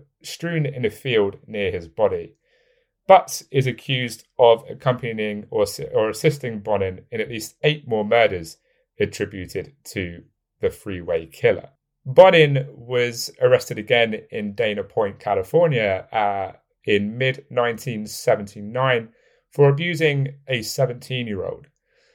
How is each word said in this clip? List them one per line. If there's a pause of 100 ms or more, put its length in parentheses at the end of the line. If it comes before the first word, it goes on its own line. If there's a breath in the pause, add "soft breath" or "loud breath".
(220)
strewn
in
a
field (100)
near
his
body. (720)
Butts
is
accused (120)
of
accompanying
or, (260)
or
assisting
Bonin
in
at
least
eight
more
murders (420)
attributed (100)
to (380)
the
freeway
killer. (380)
Bonin
was (120)
arrested
again
in
Dana
Point,
California,
uh, (320)
in
mid-nineteen
seventy-nine (400)
for
abusing (120)
a
seventeen-year-old. (480)